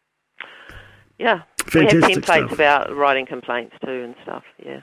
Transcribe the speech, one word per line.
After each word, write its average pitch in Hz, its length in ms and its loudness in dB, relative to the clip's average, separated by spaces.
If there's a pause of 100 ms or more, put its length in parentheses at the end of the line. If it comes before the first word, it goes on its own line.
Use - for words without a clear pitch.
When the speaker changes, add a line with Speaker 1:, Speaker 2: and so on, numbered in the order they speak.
(1200)
Speaker 1:
yeah, 220 240 -2 (320)
we 160 80 4
have - 80 4
Speaker 2:
Fantastic - 340 2
Speaker 1:
templates 156 220 2
Speaker 2:
stuff. - 60 -8
Speaker 1:
about 143 440 2
writing 135 300 0
complaints 120 480 -10 (100)
too 131 200 -8
and 120 180 -14
stuff. - 200 -14 (220)
Yeah, 139 180 -14